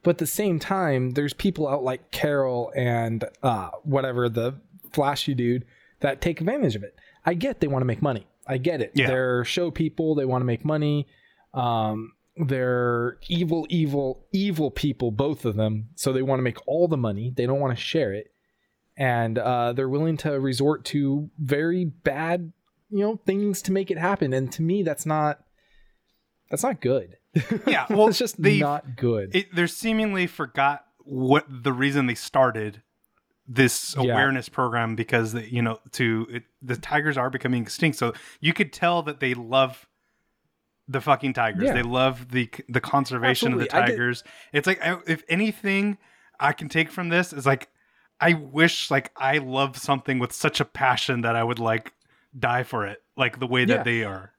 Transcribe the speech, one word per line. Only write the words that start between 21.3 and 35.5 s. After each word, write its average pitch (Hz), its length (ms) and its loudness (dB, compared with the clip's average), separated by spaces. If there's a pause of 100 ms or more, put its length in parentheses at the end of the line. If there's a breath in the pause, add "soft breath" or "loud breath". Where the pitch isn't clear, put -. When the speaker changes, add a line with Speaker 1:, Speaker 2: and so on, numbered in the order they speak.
Speaker 1:
very 156 460 0
bad, 160 680 -2 (380)
you 208 100 0
know, 208 260 -2
things 196 360 0
to 190 100 -2
make 185 180 0
it 170 80 -2
happen. 165 340 0
And 131 200 0
to - 100 -4
me, 185 200 2
that's 156 240 -2
not, 151 340 0 (1120)
that's - 120 -2
not 233 180 -2
good. 123 360 -2 (180)
<laughs> - 320 -2
Speaker 2:
Yeah, 247 240 2
well, 214 180 6
Speaker 1:
It's 214 100 2
just 240 240 -4
Speaker 2:
they've, 151 180 6
Speaker 1:
not 143 360 -2
good. 110 400 0
Speaker 2:
it, 190 180 -2
they're 170 140 2
seemingly 214 580 0
forgot 143 580 -2 (200)
what 135 440 4
the 131 240 -2
reason 135 340 2
they 120 100 0
started 113 680 0 (640)
this 127 500 2
Speaker 1:
Yeah. 127 160 2
Speaker 2:
awareness 131 360 0
program, 117 480 -2
because, 113 360 0
they, 113 140 -6
you 120 160 0